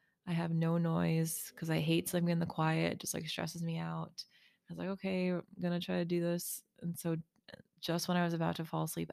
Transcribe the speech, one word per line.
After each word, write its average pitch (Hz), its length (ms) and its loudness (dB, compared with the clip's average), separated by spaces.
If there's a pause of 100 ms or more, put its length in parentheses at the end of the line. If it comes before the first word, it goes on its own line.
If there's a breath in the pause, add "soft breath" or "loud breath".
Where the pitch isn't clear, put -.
(260 soft breath)
I 175 80 0
have 165 180 0
no 165 260 4
noise," 165 800 2
'cause 165 140 -4
I 160 100 4
hate 165 280 2
sleeping 170 200 2
in 170 100 2
the 170 80 0
quiet. 160 460 2
It - 80 -6
just, - 140 -6
like, 160 120 -4
stresses 165 380 -4
me 165 140 -2
out. 165 460 -6 (440 soft breath)
I 170 60 -10
was 165 40 -10
like, 175 120 -4
"Okay, 185 400 0
I'm 175 140 -2 (160)
gonna 175 200 0
try 180 160 -2
to 175 80 2
do 175 160 2
this." 170 420 -2 (180)
And 170 180 -4
so, 165 160 0
uh, - 460 -10 (200)
just 170 260 0
when 180 100 2
I 175 80 4
was 170 100 2
about 165 220 2
to 160 80 -4
fall 160 200 0
asleep 160 280 -4